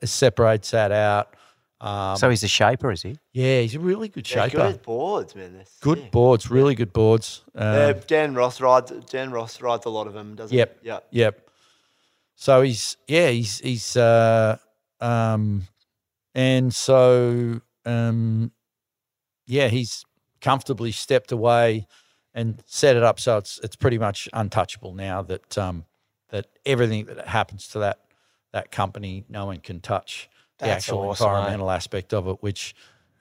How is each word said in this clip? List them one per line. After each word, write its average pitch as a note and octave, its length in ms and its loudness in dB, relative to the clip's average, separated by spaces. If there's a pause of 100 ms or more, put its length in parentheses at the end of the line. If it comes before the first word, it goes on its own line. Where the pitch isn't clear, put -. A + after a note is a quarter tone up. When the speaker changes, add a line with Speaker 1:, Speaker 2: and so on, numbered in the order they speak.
Speaker 1:
separates A2+ 680 2
that G#2+ 180 2
out. G#2 440 0 (460)
Um, G2+ 360 -6
Speaker 2:
So A2+ 140 4
he's A2+ 120 0
a G#2 60 -2
shaper, A#2+ 420 2
is F2 120 -6
he? B2 160 -14 (140)
Speaker 1:
Yeah, C3 280 0
he's A#2 160 -2
a D#3+ 40 -8
really G3 280 -4
good B2+ 180 -14
Speaker 3:
They're A2 220 0
Speaker 1:
shaper. D3 140 -4
Speaker 3:
good F#3+ 140 0
at - 60 -20
boards, C3 540 -6
man. F#2 180 -16
They're F#2 100 -20 (160)
Speaker 1:
Good D#3 180 0
Speaker 3:
sick. B2 140 -18
Speaker 1:
boards, A#2+ 380 4
really C3+ 240 4
good A2 180 -4
boards. A2 500 2 (120)
Speaker 3:
Uh, C#3 400 2
Speaker 1:
Um, C#3 140 -10
Speaker 3:
Dan D3+ 260 2
Roth B2 260 0
rides, B2+ 300 4 (200)
Dan C3 200 -6
Roth A2+ 300 -8
rides A#2+ 260 -4
a A#2 40 -6
lot G#2+ 180 -6
of G2+ 80 -16
'em, G#2+ 180 -16
doesn't A2 180 -14
he? B2 60 4
Speaker 1:
Yep. A#2 240 0
Speaker 3:
Yeah. A2+ 160 -10 (120)
Speaker 1:
Yep. A2+ 400 0 (840)
So C3 260 4
he's, B2 340 -2 (100)
yeah, E3 220 4
he's, A#2 300 -2
he's, B2 380 -6
uh, A2+ 600 4 (440)
um, A2 680 -2 (680)
and C3 400 2
so, B2 840 4 (240)
um, A2+ 680 0 (960)
yeah, C3 220 2
he's A#2 360 -4 (360)
comfortably B2+ 500 -2
stepped - 420 -2
away A#2 540 2 (460)
and A2+ 340 -6
set C3+ 300 4
it A#2 80 2
up A2 160 2
so A#2 160 0
it's, - 260 -8
it's G#2+ 140 -12
pretty B2 220 0
much G#2 340 -4
untouchable F#2+ 640 -4
now F#2+ 280 -8
that, - 360 -12
um, F2+ 260 -6 (460)
that G2+ 160 -10 (200)
everything A#2 400 0
that - 220 -16
happens G2+ 400 -4
to - 120 -10
that, G2+ 200 -4 (520)
that G2+ 200 -8
company, G2 560 -8
no G2+ 180 -10
one F#2+ 120 -10
can F2 220 -16
touch - 480 -8 (300)
the A2 80 -6
Speaker 4:
That's G2+ 220 -2
Speaker 1:
actual G2+ 140 -4
Speaker 4:
awesome, G2+ 240 -2
mate. G2+ 100 2
Speaker 1:
environmental G2 340 -4
aspect F#2 420 -6
of F#2+ 140 -4
it, F#2+ 160 -8
which, - 320 -8 (460)